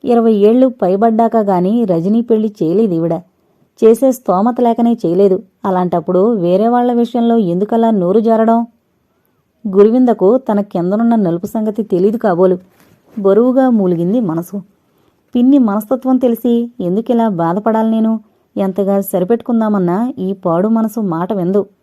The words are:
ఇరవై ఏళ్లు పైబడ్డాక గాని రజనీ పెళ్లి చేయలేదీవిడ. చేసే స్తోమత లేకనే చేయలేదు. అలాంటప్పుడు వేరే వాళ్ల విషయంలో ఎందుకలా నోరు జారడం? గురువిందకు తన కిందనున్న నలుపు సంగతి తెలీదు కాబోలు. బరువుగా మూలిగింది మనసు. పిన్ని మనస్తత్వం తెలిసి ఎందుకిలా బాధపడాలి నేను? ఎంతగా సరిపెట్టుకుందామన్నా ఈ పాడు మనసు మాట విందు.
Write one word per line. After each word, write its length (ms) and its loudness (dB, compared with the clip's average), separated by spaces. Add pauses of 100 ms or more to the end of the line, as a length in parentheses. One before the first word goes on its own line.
ఇరవై 280 2
ఏళ్లు 340 4
పైబడ్డాక 680 0
గాని 480 0
రజనీ 380 0
పెళ్లి 400 -2
చేయలేదీవిడ. 500 0 (720)
చేసే 280 4
స్తోమత 480 -2
లేకనే 460 0
చేయలేదు. 360 2 (220)
అలాంటప్పుడు 720 0
వేరే 340 0
వాళ్ల 240 0
విషయంలో 440 0
ఎందుకలా 540 0
నోరు 300 2
జారడం? 460 0 (1040)
గురువిందకు 680 4
తన 220 -2
కిందనున్న 540 -2
నలుపు 320 -2
సంగతి 360 -4
తెలీదు 340 0
కాబోలు. 420 0 (600)
బరువుగా 520 2
మూలిగింది 500 0
మనసు. 420 -6 (720)
పిన్ని 240 4
మనస్తత్వం 580 -2
తెలిసి 640 0
ఎందుకిలా 480 -2
బాధపడాలి 640 -2
నేను? 300 -2 (360)
ఎంతగా 440 -2
సరిపెట్టుకుందామన్నా 1160 -2
ఈ 140 -6
పాడు 360 -2
మనసు 320 -2
మాట 320 -4
విందు. 340 -2 (160)